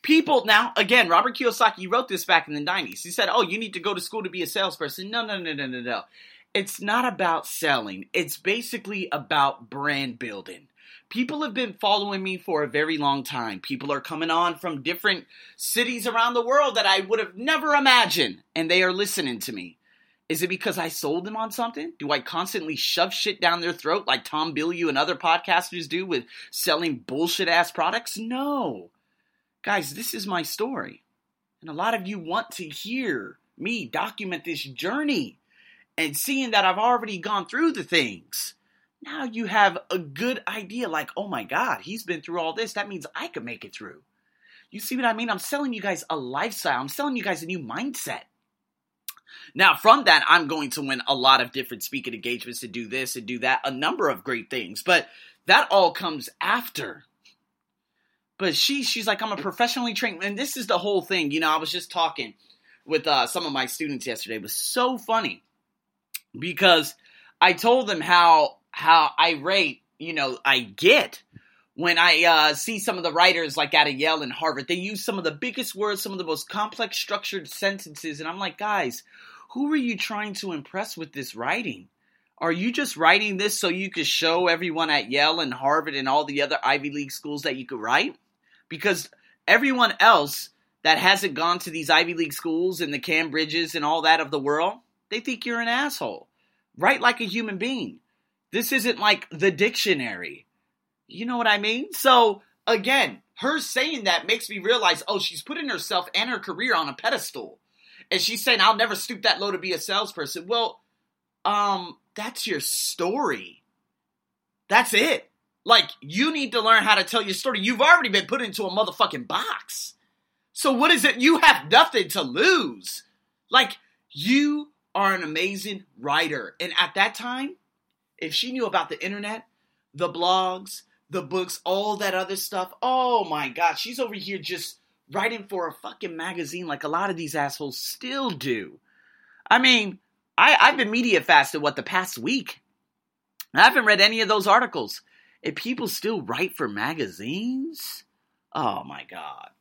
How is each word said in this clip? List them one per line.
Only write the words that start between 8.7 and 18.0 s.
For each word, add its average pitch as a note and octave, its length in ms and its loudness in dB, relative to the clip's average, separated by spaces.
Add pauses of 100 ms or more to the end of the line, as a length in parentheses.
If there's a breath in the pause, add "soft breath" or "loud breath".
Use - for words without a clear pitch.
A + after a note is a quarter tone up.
about C#3 600 0
brand C#3 480 -4
building. G#2 480 -12 (460 loud breath)
People C#4 300 -2
have B3 100 -6
been A3 260 -4
following G3+ 440 0
me F#3 160 -6
for D3+ 240 -2
a C#3 40 -2
very D3+ 300 -2
long C#3 260 0
time. A2+ 360 -8
People C#3 340 -6
are C3+ 80 -2
coming E3 300 -6
on E3+ 240 2
from D#3 260 -8
different F3+ 440 -2 (300 loud breath)
cities A#3+ 520 -2
around A#3 260 2
the A#3 100 2
world C4+ 300 2
that G3+ 140 2
I F#3+ 140 4
would G#3+ 180 0
have F#3 180 -6
never D4 380 0
imagined, A#3+ 680 2 (140)